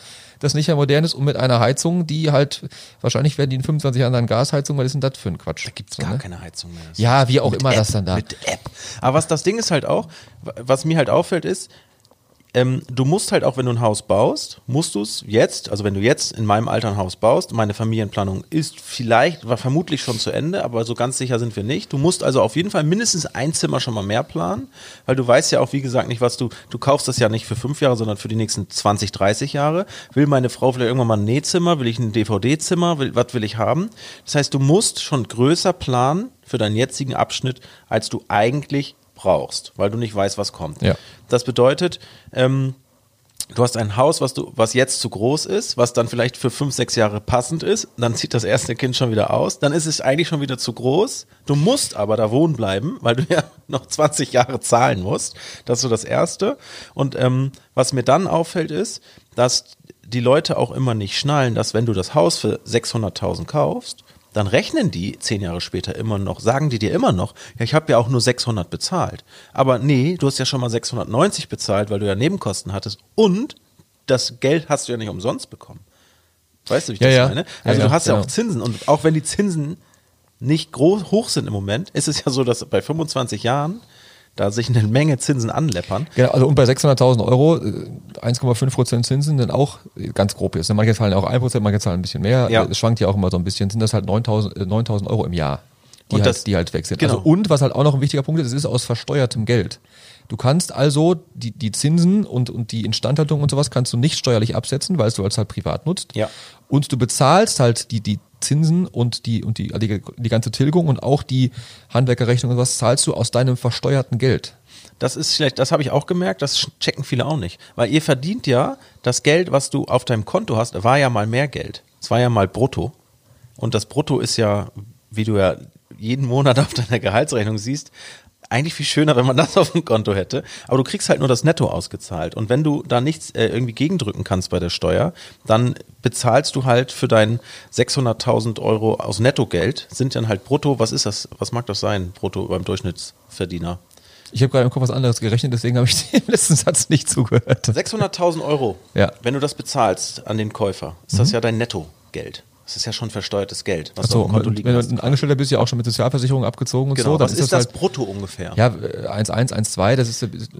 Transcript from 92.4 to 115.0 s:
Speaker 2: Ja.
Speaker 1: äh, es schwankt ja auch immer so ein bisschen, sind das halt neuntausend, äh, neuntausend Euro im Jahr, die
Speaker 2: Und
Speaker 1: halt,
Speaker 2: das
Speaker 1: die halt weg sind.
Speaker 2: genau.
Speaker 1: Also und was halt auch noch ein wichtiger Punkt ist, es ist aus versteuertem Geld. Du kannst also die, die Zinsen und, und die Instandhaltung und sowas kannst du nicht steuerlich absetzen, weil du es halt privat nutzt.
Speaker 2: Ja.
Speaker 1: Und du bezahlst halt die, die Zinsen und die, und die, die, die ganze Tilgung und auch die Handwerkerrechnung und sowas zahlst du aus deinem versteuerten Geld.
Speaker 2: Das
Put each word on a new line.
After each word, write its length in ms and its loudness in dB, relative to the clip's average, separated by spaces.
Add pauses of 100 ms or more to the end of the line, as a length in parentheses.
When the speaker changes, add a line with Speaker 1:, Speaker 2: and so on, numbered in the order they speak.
Speaker 2:
Ja. 100 6
Speaker 1:
äh, 80 0
es 80 -2
schwankt 220 2
ja 80 4
auch 80 2
immer 160 2
so 60 0
ein 60 0
bisschen, 280 -2
sind 80 -2
das 160 0
halt 100 0
neuntausend, 500 0
äh, 120 -4
neuntausend 420 -2
Euro 160 0
im 80 -4
Jahr, 300 -2 (480)
die 60 0
Speaker 2:
Und 40 0
Speaker 1:
halt, 140 4
Speaker 2:
das 80 -10
Speaker 1:
die 120 0
halt 180 -2
weg 120 -4
sind. 140 -6
Speaker 2:
genau. 160 2
Speaker 1:
Also 120 -2
und 220 4
was 140 4
halt 100 0
auch 100 0
noch 120 4
ein 60 0
wichtiger 200 0
Punkt 180 -2
ist, 60 -2
es 80 -4
ist 140 -2
aus 180 -2
versteuertem 600 -2
Geld. 340 0 (480)
Du 100 -8
kannst 340 0
also 440 2 (180)
die, 160 -8
die 220 -6
Zinsen 520 4
und, 280 -2
und 200 -6
die 140 -4
Instandhaltung 560 0
und 80 2
sowas 220 0
kannst 200 0
du 60 0
nicht 220 2
steuerlich 360 2
absetzen, 440 -2
weil 100 4
du 160 -2
es 140 0
halt 80 -2
privat 400 -6
nutzt. 280 -6
Speaker 2:
Ja. 140 -2 (380)
Speaker 1:
Und 240 0
du 60 -2
bezahlst 640 2
halt 320 2
die, 100 -4
die 180 -2 (220)
Zinsen 460 2
und 380 -2
die, 180 -2
und 140 -2
die, 120 -4
die, 320 -2 (160)
die 120 -4
ganze 220 0
Tilgung 380 2
und 120 0
auch 220 2
die 280 0 (380)
Handwerkerrechnung 640 2
und 60 2
sowas 200 0
zahlst 300 2
du 60 0
aus 180 -2
deinem 240 2
versteuerten 640 0
Geld. 360 0 (460)
Speaker 2:
Das 160 -2